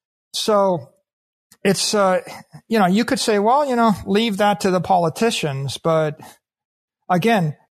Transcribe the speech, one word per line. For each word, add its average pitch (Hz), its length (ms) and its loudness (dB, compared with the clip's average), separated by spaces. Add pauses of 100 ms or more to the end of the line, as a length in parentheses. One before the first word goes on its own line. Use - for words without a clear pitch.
(340)
So 196 540 0 (760)
it's, - 300 0
uh, 190 260 2 (480)
you 226 100 0
know, 196 80 4
you 196 180 2
could 240 160 -2
say, 208 180 0
"Well, 262 300 2
you 247 80 -2
know, 233 160 4 (120)
leave 208 340 0
that 202 220 0
to 202 100 0
the 180 100 0
politicians." 160 1000 -2
But 156 420 -2 (880)
again, 180 480 0 (140)